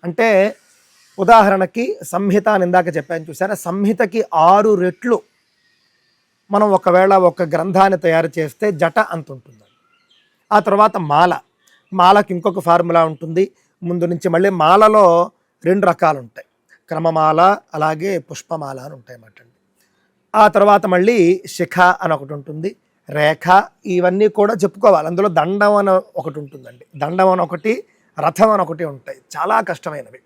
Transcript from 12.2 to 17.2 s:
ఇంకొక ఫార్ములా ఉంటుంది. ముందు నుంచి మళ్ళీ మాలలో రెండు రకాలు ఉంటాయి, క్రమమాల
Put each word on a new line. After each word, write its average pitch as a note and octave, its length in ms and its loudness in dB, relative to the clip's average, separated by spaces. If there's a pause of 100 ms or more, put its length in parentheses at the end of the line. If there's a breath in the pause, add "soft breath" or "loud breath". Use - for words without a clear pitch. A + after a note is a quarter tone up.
ఇంకొక F3+ 320 -4
ఫార్ములా E3+ 340 2 (100)
ఉంటుంది. D#3+ 320 -4 (440)
ముందు F3 220 -4
నుంచి E3+ 240 -6
మళ్ళీ F#3+ 160 2 (120)
మాలలో G#3 420 4 (640)
రెండు G3+ 220 0
రకాలు D#3 340 -2
ఉంటాయి, - 220 -20 (440 soft breath)
క్రమమాల D#3+ 500 0 (360)